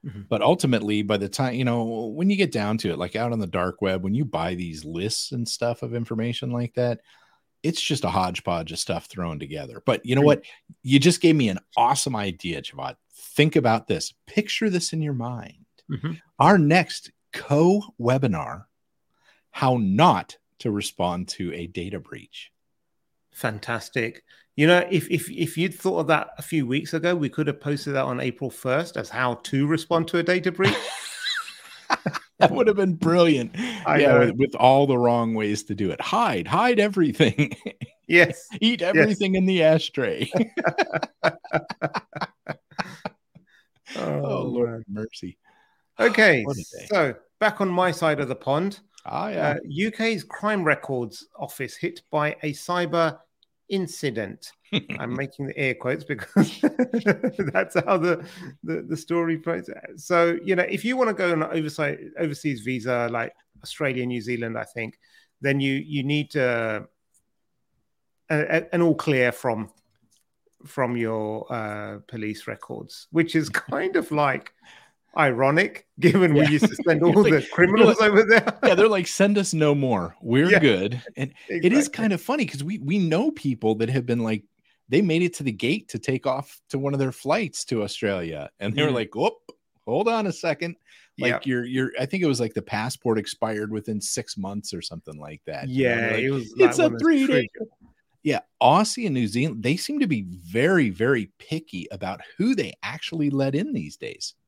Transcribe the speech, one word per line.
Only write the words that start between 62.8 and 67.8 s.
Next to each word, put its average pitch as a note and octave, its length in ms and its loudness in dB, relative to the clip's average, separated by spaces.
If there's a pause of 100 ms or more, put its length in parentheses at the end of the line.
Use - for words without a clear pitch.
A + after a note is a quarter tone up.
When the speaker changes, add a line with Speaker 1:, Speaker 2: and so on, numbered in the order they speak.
Speaker 1:
like A#2 240 -6 (280)
Australia, C3 440 -4
New B2 140 -4
Zealand, A#2 380 -6
I A2 60 -8
think, A2 340 -12 (420)
then C#3 200 2
you, C3+ 140 0
you D3 280 -4
need, D3 340 -2
uh, A#2 460 -2 (1500)